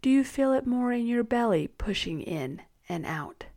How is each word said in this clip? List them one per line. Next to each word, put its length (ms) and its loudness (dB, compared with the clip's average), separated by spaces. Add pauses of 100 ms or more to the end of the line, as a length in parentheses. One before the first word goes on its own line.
Do 80 2
you 140 6
feel 300 2
it 120 2
more 260 2
in 140 0
your 180 2
belly 440 2
pushing 520 -4
in 420 -6 (280)
and 160 -4
out? 400 -8 (120)